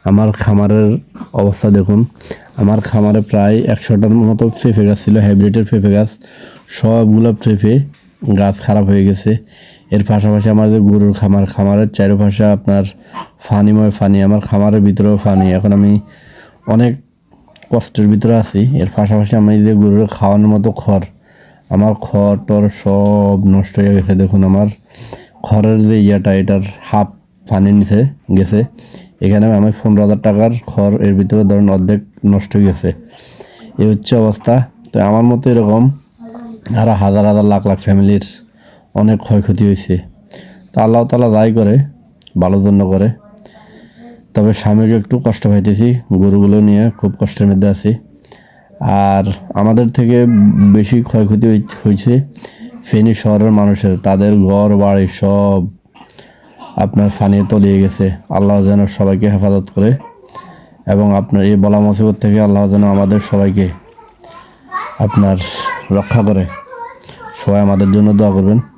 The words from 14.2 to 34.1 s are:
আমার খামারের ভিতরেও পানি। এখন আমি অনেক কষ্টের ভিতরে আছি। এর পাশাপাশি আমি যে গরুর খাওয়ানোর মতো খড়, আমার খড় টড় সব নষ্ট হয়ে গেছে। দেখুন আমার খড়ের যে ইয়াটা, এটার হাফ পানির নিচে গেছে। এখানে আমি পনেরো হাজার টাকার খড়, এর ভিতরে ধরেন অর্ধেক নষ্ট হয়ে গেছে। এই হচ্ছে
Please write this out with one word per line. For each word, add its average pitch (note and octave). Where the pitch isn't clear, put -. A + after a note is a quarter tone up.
আমার G#2
খামারের G#2
ভিতরেও G2+
পানি। F#2+
এখন G2+
আমি G2+
অনেক A2+
কষ্টের A2
ভিতরে G#2+
আছি। A2+
এর F#2
পাশাপাশি G#2
আমি G#2
যে G#2+
গরুর G#2
খাওয়ানোর G#2
মতো G#2+
খড়, F#2+
আমার G#2
খড় G2+
টড় G#2
সব G2+
নষ্ট F#2+
হয়ে G2+
গেছে। F#2+
দেখুন F#2+
আমার G2
খড়ের G#2+
যে A2
ইয়াটা, G2+
এটার G2
হাফ G#2
পানির G2+
নিচে G#2
গেছে। G2
এখানে G#2
আমি G#2
পনেরো G#2
হাজার G#2
টাকার A2
খড়, G#2
এর G2+
ভিতরে G2+
ধরেন G2+
অর্ধেক F#2+
নষ্ট G2+
হয়ে G#2
গেছে। -
এই G#2
হচ্ছে G#2